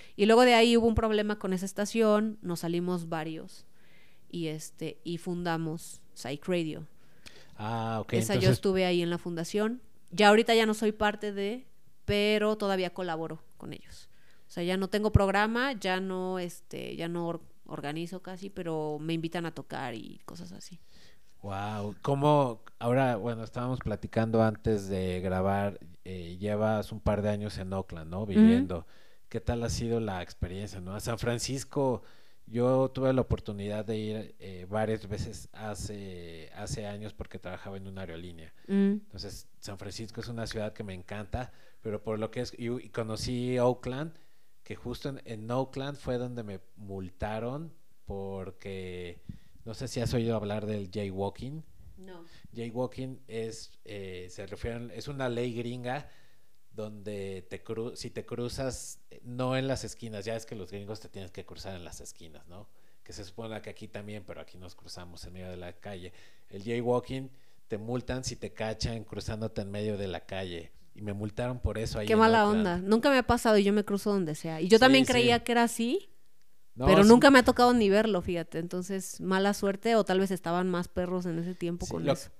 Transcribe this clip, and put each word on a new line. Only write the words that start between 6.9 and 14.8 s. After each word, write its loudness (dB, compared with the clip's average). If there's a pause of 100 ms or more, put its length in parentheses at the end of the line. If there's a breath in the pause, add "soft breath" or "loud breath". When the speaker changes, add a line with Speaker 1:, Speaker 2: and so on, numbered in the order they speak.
Speaker 2:
Ah, -2
ok, -6
Speaker 1:
Esa, 2
yo 4
Speaker 2:
entonces 6
Speaker 1:
estuve 2
ahí 4
en 0
la 0
fundación. -4 (300)
Ya 8
ahorita 8
ya 6
no 4
soy 0
parte 0
de, -4 (380)
pero 4
todavía 0
colaboro -4 (160)
con -10
ellos. -14 (380 soft breath)
O -18
sea, -4
ya 2
no 0